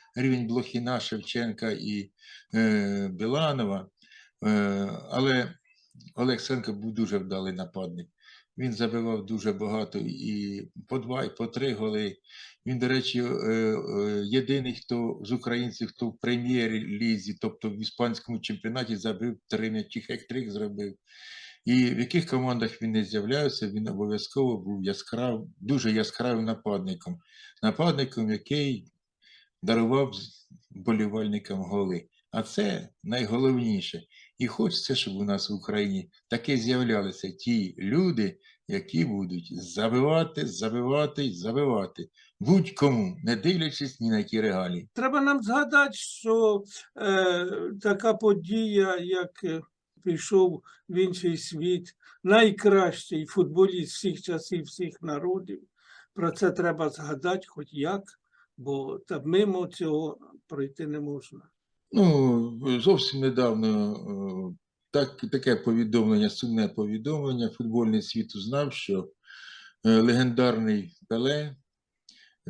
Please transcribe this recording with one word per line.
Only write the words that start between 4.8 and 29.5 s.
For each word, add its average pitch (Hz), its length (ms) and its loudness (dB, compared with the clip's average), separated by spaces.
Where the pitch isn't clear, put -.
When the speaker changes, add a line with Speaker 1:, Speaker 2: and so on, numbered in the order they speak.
Speaker 1:
але 127 440 2
Олег 123 240 0
Сенко 117 340 -4
був 107 200 -8
дуже 104 240 0
вдалий 95 360 -4
нападник. 90 540 -8
Він 127 160 -4
забивав 113 520 -2
дуже 107 280 -2
багато, 104 460 -4
і 101 640 -6
по 131 120 -4
два, 127 240 -4
і - 120 -8
по 113 120 -4
три 127 260 -2
голи. 107 440 -4
Він, 123 140 -2
до 123 80 2
речі, 127 320 0
е, 123 40 0
е, 107 1000 0
єдиний, 127 480 0
хто 120 500 -4
з 104 80 -6
українців, 120 580 -4
хто - 180 -6
в - 120 -8
прем'єр-лізі, 113 1200 0
тобто 107 280 -4
в 104 120 -8
іспанському 117 580 -4
чемпіонаті, 113 560 -6
забив 110 420 -4
три 110 240 -2
м'ячі, 110 280 -6
хет-трик 120 400 -6
зробив. 101 460 -6
І 127 200 6
в 120 140 0
яких 165 260 0
командах 123 560 -2
він 113 100 -2
не 110 120 2
з'являвся, 110 640 -2
він 104 200 -4
обов'язково 104 680 -2
був 98 260 -6
яскрав-, 113 640 -4
дуже 113 320 0
яскравим 110 540 0
нападником. 95 720 -4
Нападником, 135 680 0
який 135 540 -2